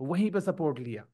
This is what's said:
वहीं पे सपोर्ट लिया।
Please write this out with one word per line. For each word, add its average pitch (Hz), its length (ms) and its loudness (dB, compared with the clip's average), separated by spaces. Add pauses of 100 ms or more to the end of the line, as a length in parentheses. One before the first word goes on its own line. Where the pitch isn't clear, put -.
वहीं 175 300 2
पे 190 100 0
सपोर्ट 160 380 0
लिया। 117 360 -8